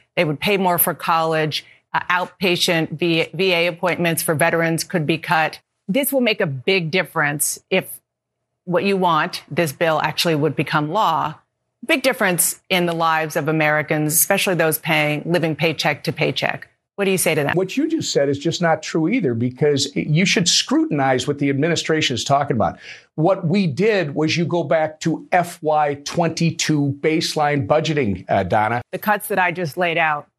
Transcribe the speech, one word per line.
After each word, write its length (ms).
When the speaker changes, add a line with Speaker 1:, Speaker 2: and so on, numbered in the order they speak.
Speaker 1:
They 100
would 140
pay 200
more 200
for 160
college. 680
Uh, 100
outpatient 880
V-, 440
V 180
A 140
appointments 560
for 140
veterans 480
could 220
be 120
cut. 400
This 240
will 80
make 200
a 60
big 460
difference 680
if 320
what 200
you 120
want, 540
this 220
bill, 280
actually 360
would 180
become 380
law. 420
Big 180
difference 580
in 160
the 80
lives 400
of 140
Americans, 680
especially 400
those 240
paying, 480
living 300
paycheck 480
to 80
paycheck. 560
What 80
do 60
you 80
say 160
to 80
that? 120
Speaker 2:
What 220
you 120
just 220
said 200
is 80
just 240
not 200
true 240
either, 280
because 600
you 300
should 240
scrutinize 800
what 100
the 120
administration 640
is 100
talking 320
about. 220
What 300
we 200
did 480
was 240
you 80
go 180
back 360
to 300
F 320
Y 420
twenty-two 960
baseline 640
budgeting, 640
uh, 140
Donna. 360
Speaker 1:
The 60
cuts 300
that 100
I 140
just 240
laid 220
out 280